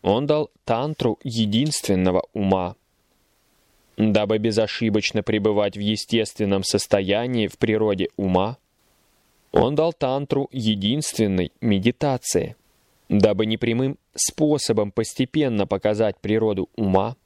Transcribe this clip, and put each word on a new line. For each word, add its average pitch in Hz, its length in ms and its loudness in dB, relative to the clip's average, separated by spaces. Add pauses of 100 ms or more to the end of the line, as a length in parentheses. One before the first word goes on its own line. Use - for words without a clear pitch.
он 110 240 0
дал 151 240 0 (140)
тантру 127 580 -2
единственного 107 1000 0 (100)
ума. 95 420 0 (1200)
Дабы 107 400 2
безошибочно 107 880 0
пребывать 104 540 0
в - 20 -10
естественном 104 840 -2
состоянии 104 840 0
в - 100 -10
природе 107 600 0
ума, 98 400 0 (920)
он 123 240 4
дал 160 180 0
тантру 139 580 -2
единственной 107 1000 -2 (100)
медитации. 120 920 0 (540)
Дабы 104 360 2
непрямым 113 520 -2 (180)
способом 123 760 0
постепенно 120 760 -2
показать 107 500 0
природу 107 580 0
ума 101 500 2